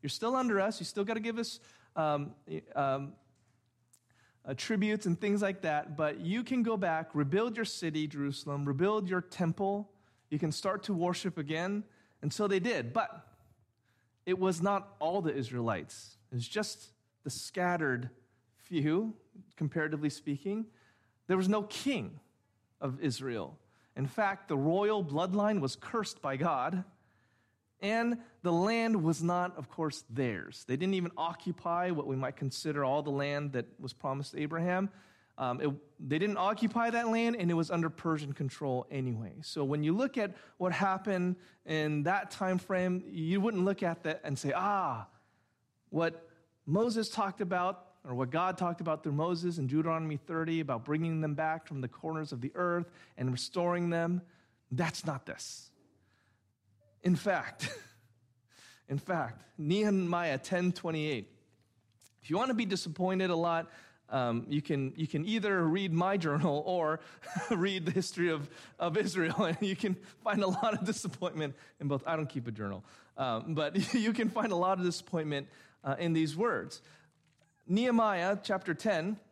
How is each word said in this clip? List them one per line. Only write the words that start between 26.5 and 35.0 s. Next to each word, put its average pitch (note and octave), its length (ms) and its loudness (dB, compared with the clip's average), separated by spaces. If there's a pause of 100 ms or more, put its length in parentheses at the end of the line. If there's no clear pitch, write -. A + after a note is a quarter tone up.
and A#3 380 0 (240)
the F3 100 2
land A3 500 4
was D#3+ 200 2
not, F3+ 340 0
of D3 120 -12
course, D#3 420 -4
theirs. A2+ 560 -2
They B2+ 100 -2
didn't F#3 180 2
even F3 220 0
occupy E3+ 760 -2
what D3 160 0
we C3+ 100 -2
might C3 200 -2
consider D3 480 -2
all C#3 180 2
the C#3+ 80 -2
land C#3+ 420 -2
that B2 140 -2 (120)
was C3 140 -8
promised C#3 400 -4
to D#3 80 -6
Abraham. F3 480 0 (500)